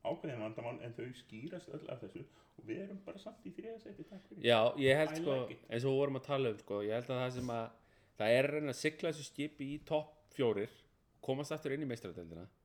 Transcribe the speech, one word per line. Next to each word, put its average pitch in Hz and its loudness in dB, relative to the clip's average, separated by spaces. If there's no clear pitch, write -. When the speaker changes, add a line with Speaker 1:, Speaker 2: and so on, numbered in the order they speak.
Speaker 1:
ákveðin 120 -4
vandamál, 113 -6
en 117 -10
þau 117 -8
skýrast 151 -12
öll - -10
af 127 -8
þessu - -12
og - -20
við 180 -6
erum 196 -10
bara - -12
samt - -14
í 190 -8
þriðja 226 -10
sæti, 202 -14
takk - -18
fyrir. 180 -12
Speaker 2:
Já, 117 8
ég 135 6
held, 156 4
Speaker 1:
I 156 -4
Speaker 2:
sko, 156 2
Speaker 1:
like 123 -2
it. - -20
Speaker 2:
eins 117 -2
og 135 4
við 135 4
vorum 139 2
að 131 -16
tala 135 2
um, 104 -4
sko, 101 -2
ég 107 2
held 123 -2
að 127 2
það 127 0
sem 123 -4
að, 117 -2
það 110 6
er 131 8
að 143 2
reyna 147 0
að - -8
sigla 156 0
þessu 147 -6
skipi 143 -6
í 143 -6
topp 151 -2
fjórir, 107 2
komast 143 -2
aftur 135 -2
inn 151 -2
í 143 -2
Meistaradeildina 87 -8